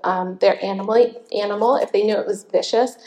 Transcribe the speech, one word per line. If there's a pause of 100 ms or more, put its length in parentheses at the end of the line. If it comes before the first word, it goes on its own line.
um,
their
animal, (200)
animal.
If
they
knew
it
was
vicious, (120)